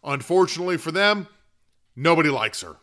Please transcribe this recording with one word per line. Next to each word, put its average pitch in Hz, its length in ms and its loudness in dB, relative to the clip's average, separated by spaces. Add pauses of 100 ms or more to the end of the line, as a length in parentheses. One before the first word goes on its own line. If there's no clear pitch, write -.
Unfortunately 175 720 0
for 160 160 -6
them, 202 340 0 (680)
nobody 156 320 4
likes 110 320 -2
her 82 220 -16